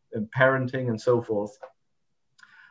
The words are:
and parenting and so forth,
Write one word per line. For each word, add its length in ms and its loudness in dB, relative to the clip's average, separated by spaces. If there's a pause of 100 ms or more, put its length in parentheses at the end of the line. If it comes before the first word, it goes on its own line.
(120)
and 180 -6
parenting 580 2
and 120 -4
so 220 2
forth, 340 -4 (1160)